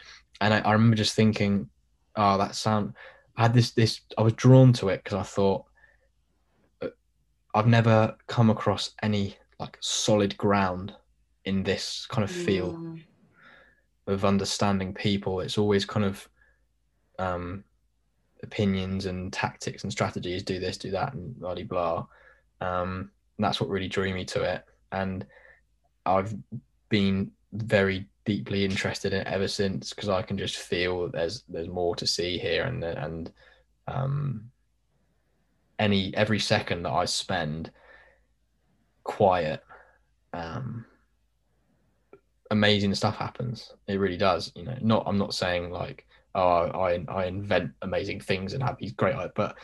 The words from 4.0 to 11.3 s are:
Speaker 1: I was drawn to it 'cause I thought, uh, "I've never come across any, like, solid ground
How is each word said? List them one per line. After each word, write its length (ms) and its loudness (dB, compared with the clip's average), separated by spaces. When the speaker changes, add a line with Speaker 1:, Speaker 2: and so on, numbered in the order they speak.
Speaker 1:
I 60 2
was 100 4
drawn 420 10
to 140 0
it 160 -2
'cause 140 -2
I 40 -2
thought, 440 0
uh, 80 -6
"I've 120 2
never 500 6
come 220 4
across 440 0
any, 340 0
like, 200 -12
solid 580 2
ground 560 0